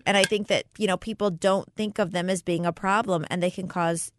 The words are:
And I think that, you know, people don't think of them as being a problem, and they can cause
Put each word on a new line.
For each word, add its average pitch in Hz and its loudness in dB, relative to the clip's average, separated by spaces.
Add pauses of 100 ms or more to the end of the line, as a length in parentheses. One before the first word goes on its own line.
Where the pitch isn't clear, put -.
And 202 4
I 190 6
think 208 0
that, 175 0 (120)
you 208 0
know, 185 2
people 208 -2
don't 190 0
think 214 -4
of 185 0
them 180 -2
as 190 0
being 175 -2
a 170 0
problem, 196 0
and 180 -2
they 180 2
can 185 -8
cause 170 -2